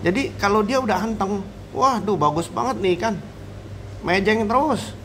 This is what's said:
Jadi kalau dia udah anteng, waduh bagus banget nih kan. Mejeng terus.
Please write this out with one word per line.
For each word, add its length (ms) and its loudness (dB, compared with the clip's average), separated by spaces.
Jadi 320 0
kalau 240 4
dia 160 2
udah 320 0
anteng, 320 -2
waduh 480 2
bagus 320 2
banget 300 -2
nih 180 2
kan. 140 0
Mejeng 480 2
terus. 560 2